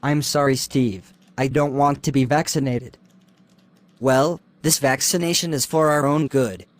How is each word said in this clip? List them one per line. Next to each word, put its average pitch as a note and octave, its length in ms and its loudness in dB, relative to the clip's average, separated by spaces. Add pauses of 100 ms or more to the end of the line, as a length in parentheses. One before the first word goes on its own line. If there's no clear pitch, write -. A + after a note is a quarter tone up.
I'm D3 180 0
sorry, C#3+ 340 2
Steve. A#2+ 580 -2 (240)
I C3 100 0
don't C#3+ 260 0
want C#3+ 300 0
to - 80 -2
be C3+ 140 2
vaccinated. B2+ 720 -2 (1000)
Well, C3+ 400 2 (220)
this D#3 180 0
vaccination E3+ 760 -2
is C#3 120 -2
for D#3+ 240 2
our D3 160 2
own D3 220 2
good. A#2+ 380 -2 (140)